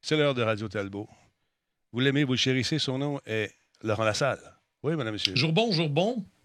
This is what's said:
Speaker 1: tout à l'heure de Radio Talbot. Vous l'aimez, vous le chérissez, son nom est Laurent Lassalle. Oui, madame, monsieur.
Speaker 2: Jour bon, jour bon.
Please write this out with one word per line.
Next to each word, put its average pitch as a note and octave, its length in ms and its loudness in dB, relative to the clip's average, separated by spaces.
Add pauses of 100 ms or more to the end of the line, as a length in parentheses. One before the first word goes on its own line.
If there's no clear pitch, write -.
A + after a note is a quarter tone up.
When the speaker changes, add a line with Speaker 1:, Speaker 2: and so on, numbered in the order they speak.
(100)
Speaker 1:
tout D#3 40 4
à D3+ 40 2
l'heure D3 160 4
de A#2+ 80 0
Radio A2 240 0
Talbot. G2+ 420 -6 (840)
Vous A#2 80 -4
l'aimez, C#3 240 4
vous B2+ 80 0
le B2+ 40 2
chérissez, C3 440 0
son C3 180 -2
nom C#3+ 280 -4
est A2 260 -2 (320)
Laurent A2 180 0
Lassalle. A2 380 0 (420)
Oui, D#3 140 -2
madame, A2+ 160 -4
monsieur. G2 240 -4
Speaker 2:
Jour D#3+ 160 2
bon, A3 180 2
jour E3 180 0
bon. F#3 360 0 (200)